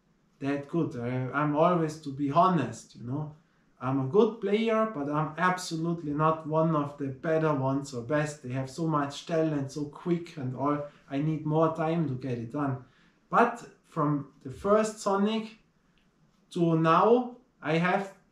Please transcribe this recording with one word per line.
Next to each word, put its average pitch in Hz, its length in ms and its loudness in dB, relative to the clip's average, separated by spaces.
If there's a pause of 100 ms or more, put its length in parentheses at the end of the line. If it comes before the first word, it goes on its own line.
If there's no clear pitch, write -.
(400)
that 143 300 -4
good. 131 280 -2
I, 127 400 -4
I'm 147 200 2
always, 165 440 2
to 139 120 -10
be 139 180 -2
honest, 160 640 2
you 123 100 -14
know. 147 300 -6 (460)
I'm 135 180 -2
a 131 80 0
good 214 320 4
player, 220 560 0
but 143 160 -4
I'm 151 260 0
absolutely 165 760 -2
not 156 340 0
one 160 260 2
of 143 240 -2
the 139 100 -6
better 156 460 0
ones 135 400 -2
or 120 100 -8
best. 147 380 -2
They 123 120 -8
have 135 160 -4
so 165 180 -4
much 143 380 -2
talent, 156 460 0
so 147 140 -6
quick 170 520 -4
and 127 180 -6
all. 143 220 0 (320)
I 139 80 -4
need 151 280 0
more 160 300 2
time 165 320 0
to 127 60 -4
get 127 240 -6
it 117 160 -8
done. 139 320 -4 (440)
But 233 380 2 (220)
from 147 380 -2 (160)
the 127 80 -10
first 214 480 0
Sonic 208 580 -2 (920)
to 165 280 2
now, 196 560 4 (260)
I 147 160 -2
have 180 360 0 (180)